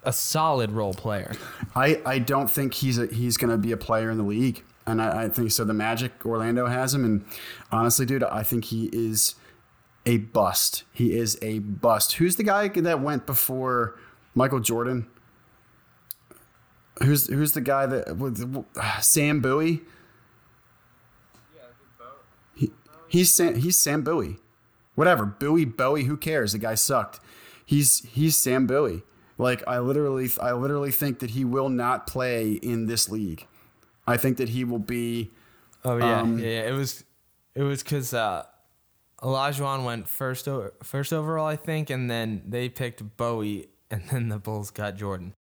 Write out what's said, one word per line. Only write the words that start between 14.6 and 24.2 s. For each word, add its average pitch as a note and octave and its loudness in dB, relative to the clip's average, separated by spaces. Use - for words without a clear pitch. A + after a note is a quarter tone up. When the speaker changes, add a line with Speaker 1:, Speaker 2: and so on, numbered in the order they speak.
Speaker 2:
Jordan? A#2+ 0
Who's, C#3 4
who's D3 0
the C#3+ 0
guy C#3 2
that, B2+ -2
with, B2 -6
Sam D3+ 4
Bowie? D#3 2
He, - -2
he's F3 4
Sam, E3+ 4
he's E3 2
Sam D3+ 2
Bowie. B2 -2